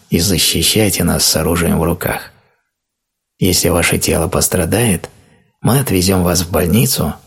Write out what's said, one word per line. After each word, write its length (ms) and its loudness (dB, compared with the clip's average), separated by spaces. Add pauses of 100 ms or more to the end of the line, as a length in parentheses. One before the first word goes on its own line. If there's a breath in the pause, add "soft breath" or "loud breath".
и 100 2
защищайте 840 0
нас 220 0
с 100 0
оружием 420 0
в 60 0
руках. 480 -4 (1080)
Если 300 0
ваше 320 0
тело 300 0
пострадает, 800 0 (500 soft breath)
мы 200 0
отвезём 440 0
вас 200 0
в 80 -6
больницу 640 0 (120)